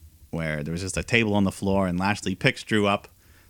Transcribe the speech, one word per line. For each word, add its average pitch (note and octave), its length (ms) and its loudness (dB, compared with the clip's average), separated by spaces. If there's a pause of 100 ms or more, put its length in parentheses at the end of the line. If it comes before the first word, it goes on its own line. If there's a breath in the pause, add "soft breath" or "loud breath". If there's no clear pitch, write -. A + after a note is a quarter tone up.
(300)
where D#2 320 -4
there D#2+ 100 -6
was F2 100 -4
just F#2+ 140 -6
a E2+ 60 -2
table A2+ 320 2
on G2+ 100 4
the F#2 80 0
floor, G2 340 0
and F2 120 -2
Lashley G2 360 -2
picks - 280 0
Drew G#2+ 240 2
up, G2+ 220 0 (420 soft breath)